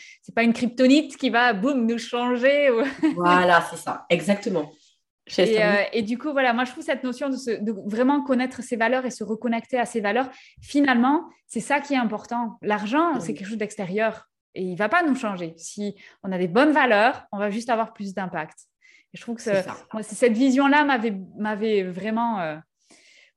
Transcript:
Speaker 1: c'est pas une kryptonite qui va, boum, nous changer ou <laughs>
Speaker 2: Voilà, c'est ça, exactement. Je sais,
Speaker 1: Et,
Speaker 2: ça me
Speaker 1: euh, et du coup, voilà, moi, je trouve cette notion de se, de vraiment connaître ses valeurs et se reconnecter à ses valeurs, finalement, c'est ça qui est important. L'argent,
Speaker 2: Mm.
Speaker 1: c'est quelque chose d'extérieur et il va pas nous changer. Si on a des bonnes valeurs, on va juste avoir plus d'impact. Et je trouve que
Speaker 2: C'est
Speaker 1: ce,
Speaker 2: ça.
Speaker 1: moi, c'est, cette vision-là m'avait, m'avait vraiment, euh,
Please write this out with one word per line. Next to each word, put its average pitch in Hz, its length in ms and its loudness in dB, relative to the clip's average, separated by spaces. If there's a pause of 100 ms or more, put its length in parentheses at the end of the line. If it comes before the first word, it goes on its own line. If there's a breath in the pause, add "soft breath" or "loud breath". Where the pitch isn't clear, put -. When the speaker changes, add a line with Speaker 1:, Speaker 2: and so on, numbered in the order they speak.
(220 loud breath)
Speaker 1:
c'est - 120 -16
pas 233 80 2
une 233 100 4
kryptonite 254 640 2
qui 254 140 -2
va, 240 220 2
boum, 233 340 0
nous 233 120 0
changer 247 680 2
ou 233 140 2
<laughs> 285 320 0
Speaker 2:
Voilà, 175 560 4
c'est 165 60 -12
ça, - 340 -10
exactement. 175 600 -2 (560 soft breath)
Je - 60 -16
sais, 208 180 4
Speaker 1:
Et, - 20 2
Speaker 2:
ça 220 60 4 (100)
me 202 60 4
Speaker 1:
euh, 202 60 2 (100)
et 226 100 -2
du 226 160 -4
coup, 302 140 -6
voilà, 262 200 2
moi, 240 120 0
je 247 80 -8
trouve 320 100 -14
cette 269 220 -4
notion 254 240 -4
de 262 80 -2
se, 240 160 -6 (100)
de 220 100 -2 (140)
vraiment 254 380 2
connaître 254 360 -2
ses - 140 -6
valeurs 233 320 0
et 254 60 -6
se - 100 -10
reconnecter 226 560 -4
à 233 80 0
ses 233 140 -4
valeurs, 220 280 0 (320 loud breath)
finalement, 277 600 2 (240 loud breath)
c'est - 140 -8
ça 285 180 0
qui 285 160 -4
est 262 40 2
important. 233 600 -4
L'argent, 226 540 0
Speaker 2:
Mm. 247 60 -4
Speaker 1:
c'est 165 140 -6
quelque 196 140 -12
chose 220 100 -8
d'extérieur 208 680 -4 (320)
et 180 80 -6
il 180 120 -6
va 208 120 -2
pas 349 160 2
nous 277 100 2
changer. 180 440 -6
Si 202 360 -8 (300 loud breath)
on 190 80 -6
a 185 60 -2
des 180 100 0
bonnes 262 240 4
valeurs, 247 580 4
on 202 80 -8
va 208 120 -2
juste 226 200 -6
avoir 226 220 -2
plus 196 220 -10
d'impact. 175 440 -8 (560 soft breath)
Et - 20 -16
je - 60 -18
trouve 233 140 -10
que 233 60 -16
Speaker 2:
C'est 196 200 0
Speaker 1:
ce, - 60 -8
Speaker 2:
ça. 107 80 -12 (160)
Speaker 1:
moi, 220 100 -8
c'est, 208 140 -14
cette 247 200 4
vision-là 277 480 6
m'avait, 233 300 0 (240)
m'avait 214 460 0
vraiment, 214 560 -4
euh, 156 160 -4 (800 soft breath)